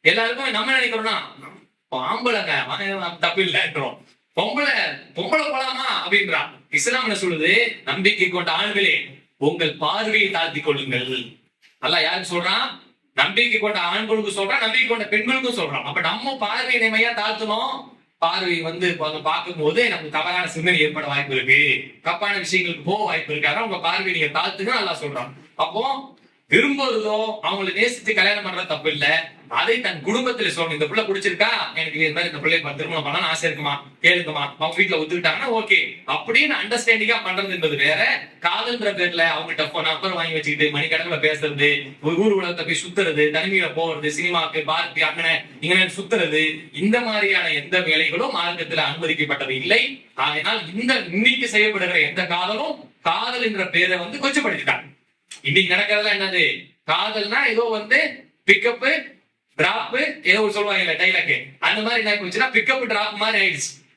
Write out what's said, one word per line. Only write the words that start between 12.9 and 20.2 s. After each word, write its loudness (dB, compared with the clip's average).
நம்பிக்கை 2
கொண்ட 0
ஆண்களுக்கு 0
சொல்றான், -2
நம்பிக்கை 2
கொண்ட 0
பெண்களுக்கும் 0
சொல்றான். -4
அப்ப -4
நம்ம -2
பார்வையை 0
நேர்மையா 2
தாழ்த்தணும். -4
பார்வை 0
வந்து -2
பா-, -4
பார்க்கும் -2
போது 4
நமக்கு -6
தவறான -2